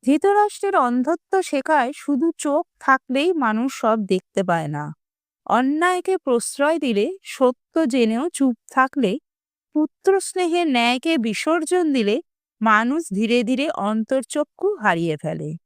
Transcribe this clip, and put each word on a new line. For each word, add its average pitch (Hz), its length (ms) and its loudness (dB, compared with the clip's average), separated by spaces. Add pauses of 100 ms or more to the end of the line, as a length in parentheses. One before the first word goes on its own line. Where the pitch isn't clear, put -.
ধৃতরাষ্ট্রের 392 720 2
অন্ধত্ব 254 640 0
শেখায় 277 520 0
শুধু 285 340 -2 (100)
চোখ 302 260 -2 (160)
থাকলেই 269 540 0
মানুষ 240 360 0 (100)
সব 226 260 2
দেখতে - 380 -2
পায় 165 260 -2
না। 147 160 -6 (640)
অন্যায়কে 330 720 0
প্রশ্রয় 277 640 0
দিলে, 226 260 0 (180)
সত্য - 500 -2 (120)
জেনেও 233 440 0
চুপ 262 260 0 (160)
থাকলে, 262 400 0 (640)
পুত্র 311 440 0
স্নেহে 349 460 -2
ন্যায়কে 254 520 0
বিসর্জন 311 760 0
দিলে 220 220 2 (460)
মানুষ 226 400 2 (120)
ধীরে 226 300 2
ধীরে 254 220 -2 (160)
অন্তর্চক্ষু 233 920 -2
হারিয়ে 170 420 0
ফেলে। 156 320 -6 (160)